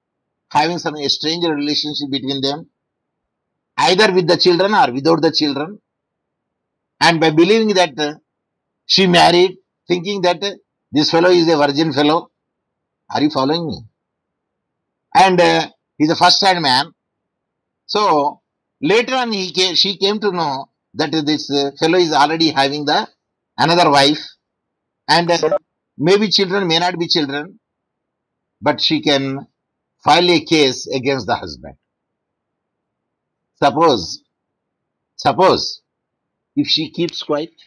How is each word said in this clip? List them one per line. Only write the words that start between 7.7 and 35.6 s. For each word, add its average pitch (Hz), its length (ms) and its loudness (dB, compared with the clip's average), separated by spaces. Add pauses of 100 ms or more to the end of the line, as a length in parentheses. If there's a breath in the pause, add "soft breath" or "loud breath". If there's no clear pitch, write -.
that, 160 240 0
uh, 151 160 -4 (720)
she 190 220 2
married, 175 500 4 (300)
thinking 185 360 -4
that, 175 200 0
uh, 202 80 -4 (400)
this 147 200 0
fellow 165 180 4
is 175 200 4
a 160 80 4
virgin 143 360 0
fellow. 151 380 0 (840)
Are 117 80 -2
you 147 80 0
following 147 380 -2
me? 98 140 -10 (1300)
And, 185 260 4
uh, 165 280 2 (280)
he's 156 140 2
a 160 40 -2
first-hand 180 460 2
man. 139 320 0 (920)
So 165 560 -2 (400)
later 226 340 0
on, 240 160 -4
he 185 200 -6
came, 180 240 -2
she 190 220 -2
came 202 240 -2
to 208 100 -2
know 147 360 -6 (280)
that 139 160 -4 (140)
this, 147 260 -4
uh, 139 280 -2
fellow 165 200 2
is 165 140 0
already 156 380 2
having 139 340 -2
the 165 220 -2 (500)
another 165 340 2
wife, 143 300 2 (880)
and, 170 220 2
uh, 165 260 0 (400)
maybe 190 320 2
children, 196 380 -2
may 160 120 0
not 180 200 -2
be 170 80 -4
children, 147 520 -4 (1000)
but 143 200 -2
she 151 200 -2
can 135 460 -2 (560)
file 170 280 2
a 160 140 2
case 139 420 0
against 131 400 -4
the 117 80 -2
husband. 71 400 -12 (1900)
Suppose, 135 600 0 (920)
suppose 147 640 0 (760)